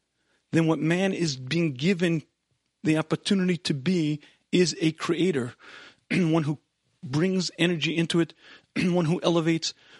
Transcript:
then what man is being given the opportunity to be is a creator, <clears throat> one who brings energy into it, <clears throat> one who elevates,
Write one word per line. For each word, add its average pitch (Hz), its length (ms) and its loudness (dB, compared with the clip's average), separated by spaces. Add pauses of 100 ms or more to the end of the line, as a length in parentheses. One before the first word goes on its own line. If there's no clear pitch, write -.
(520)
then 160 160 2
what 160 120 0
man 180 340 0
is 160 220 -4
being 147 380 -2
given 165 500 0 (600)
the 156 140 2
opportunity 180 600 0
to - 160 -4
be 151 480 -2 (300)
is 175 300 2
a 160 120 2
creator, 156 600 -2 (300)
<clears throat> - 280 -14
one 160 320 2
who 143 160 -4 (440)
brings 170 540 0
energy 165 380 0
into 165 240 0
it, 165 140 0 (420)
<clears throat> - 20 -6
one 175 280 2
who 170 180 0
elevates, 165 500 0 (260)